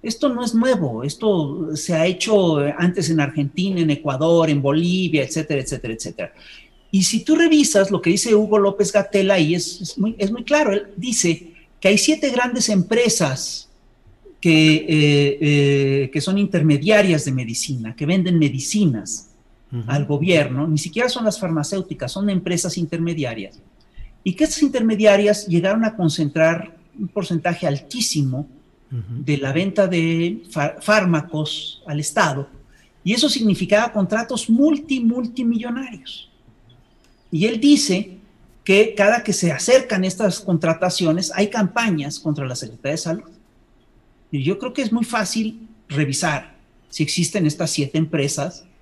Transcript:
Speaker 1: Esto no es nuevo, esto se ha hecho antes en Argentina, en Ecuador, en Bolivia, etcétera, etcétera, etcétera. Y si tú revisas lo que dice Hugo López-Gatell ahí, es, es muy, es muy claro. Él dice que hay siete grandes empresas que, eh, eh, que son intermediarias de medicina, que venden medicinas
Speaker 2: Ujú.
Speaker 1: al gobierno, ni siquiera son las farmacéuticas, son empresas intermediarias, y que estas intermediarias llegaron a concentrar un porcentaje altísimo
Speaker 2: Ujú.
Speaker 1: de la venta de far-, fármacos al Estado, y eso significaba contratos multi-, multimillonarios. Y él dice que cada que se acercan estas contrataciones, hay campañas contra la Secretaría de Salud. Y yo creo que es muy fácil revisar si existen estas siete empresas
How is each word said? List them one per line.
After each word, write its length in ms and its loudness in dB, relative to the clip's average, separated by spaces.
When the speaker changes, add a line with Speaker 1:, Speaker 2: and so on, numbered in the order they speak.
Speaker 1:
Esto 280 -2
no 160 -2
es 100 -4
nuevo, 480 0
esto 720 -2
se 180 -6
ha 140 2
hecho 520 2
antes 320 0
en 80 2
Argentina, 640 -2
en 100 2
Ecuador, 580 2
en 140 0
Bolivia, 640 0
etcétera, 360 -4
etcétera, 340 -8
etcétera. 380 -12
Y 100 4
si 220 0
tú 100 4
revisas 560 4
lo 100 0
que 100 2
dice 220 2
Hugo 280 4
López-Gatell 680 2
ahí, 260 4
es, 240 -6
es 180 -10
muy, 180 -2
es 140 -2
muy 140 -6
claro. 280 2
Él 140 -2
dice 560 -2
que 80 4
hay 100 6
siete 320 2
grandes 380 0
empresas 1000 0
que, 340 6
eh, 520 2
eh, 720 2
que 80 -2
son 180 -2
intermediarias 840 2
de 80 -4
medicina, 640 -6
que 100 -4
venden 320 2
medicinas 920 -2
Speaker 2:
Ujú. 140 -6
Speaker 1:
al 200 -2
gobierno, 600 0
ni 100 0
siquiera 300 -2
son 160 -4
las 160 -2
farmacéuticas, 720 -4
son 180 -2
empresas 480 -2
intermediarias, 840 -6
y 80 -2
que 120 0
estas 180 -2
intermediarias 840 4
llegaron 380 2
a 120 -4
concentrar 800 0
un 100 -6
porcentaje 580 -4
altísimo 840 -4
Speaker 2:
Ujú. 320 -8
Speaker 1:
de 140 -2
la 160 -4
venta 340 0
de 640 -2
far-, 300 -4
fármacos 1040 0
al 140 -6
Estado, 480 -2
y 80 0
eso 160 0
significaba 640 0
contratos 560 -4
multi-, 520 2
multimillonarios. 1300 -4
Y 140 0
él 160 -2
dice 560 2
que 300 6
cada 280 4
que 120 -2
se 180 0
acercan 520 2
estas 360 -2
contrataciones, 920 0
hay 140 0
campañas 720 -2
contra 280 -4
la 100 -8
Secretaría 360 -8
de 40 -4
Salud. 340 -6
Y 120 -4
yo 160 -2
creo 140 -10
que 80 -6
es 100 -2
muy 140 0
fácil 640 -6
revisar 680 -4
si 140 -6
existen 420 -2
estas 260 -2
siete 280 -4
empresas 680 -4